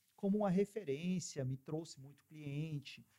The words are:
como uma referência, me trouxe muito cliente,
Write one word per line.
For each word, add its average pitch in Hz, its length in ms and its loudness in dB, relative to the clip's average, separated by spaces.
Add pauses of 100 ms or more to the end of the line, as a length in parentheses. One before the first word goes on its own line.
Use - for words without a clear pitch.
(140)
como 202 240 4
uma 202 120 6
referência, 175 960 0
me 131 120 0
trouxe 160 440 -6
muito 139 240 -20
cliente, 151 800 -6 (140)